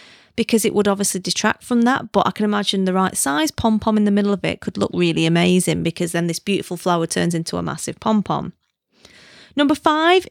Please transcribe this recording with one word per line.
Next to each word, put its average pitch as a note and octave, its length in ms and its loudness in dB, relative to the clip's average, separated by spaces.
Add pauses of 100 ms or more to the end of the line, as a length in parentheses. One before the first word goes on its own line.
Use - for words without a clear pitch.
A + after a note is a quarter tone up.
(360)
because A3+ 280 2
it - 100 0
would G#3 140 2
obviously G3 320 -2
detract - 420 -2
from A#3+ 200 0
that, B3 280 0
but - 160 2
I - 60 0
can G#3+ 120 -4
imagine G3+ 420 -2
the F#3 60 0
right F#3+ 240 0
size D4 360 -2
pom-pom A3 440 0
in G#3+ 80 4
the G#3 60 2
middle G3+ 220 2
of F#3+ 120 -4
it E3 160 -4
could - 160 -8
look G3+ 160 -2
really E3 340 2
amazing, E3+ 580 2
because E3+ 260 -4
then E3+ 160 -2
this E3 140 -4
beautiful F#3 360 -4
flower E3+ 300 0
turns F3 280 0
into E3 220 -4
a F3 60 -4
massive - 380 -8
pom-pom. F#3+ 520 -2 (1040)
Number D4 220 2
five E4 540 2